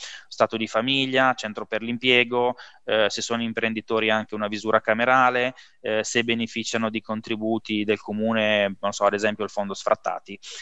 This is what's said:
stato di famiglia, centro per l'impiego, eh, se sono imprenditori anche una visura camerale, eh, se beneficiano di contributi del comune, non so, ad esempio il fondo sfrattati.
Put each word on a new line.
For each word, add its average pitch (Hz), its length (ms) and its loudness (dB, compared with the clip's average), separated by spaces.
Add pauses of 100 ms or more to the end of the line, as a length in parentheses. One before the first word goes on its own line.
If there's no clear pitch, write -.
(260)
stato - 300 0
di 110 100 -2
famiglia, 131 680 2
centro 107 300 -8
per 110 160 -4
l'impiego, 123 760 2 (280)
eh, 107 240 2
se 110 140 -4
sono 117 200 -2
imprenditori 110 680 -2
anche 107 240 -2
una 107 140 -4
visura 107 320 0
camerale, 123 760 2 (260)
eh, 110 220 0
se 120 220 0
beneficiano 113 640 -2
di 110 100 -4
contributi 110 840 -4
del 104 160 0
comune, 107 800 0
non 101 120 -2
so, 101 120 0
ad 101 100 4
esempio 104 300 -2
il 98 60 -6
fondo 98 240 -6
sfrattati. - 640 -4 (240)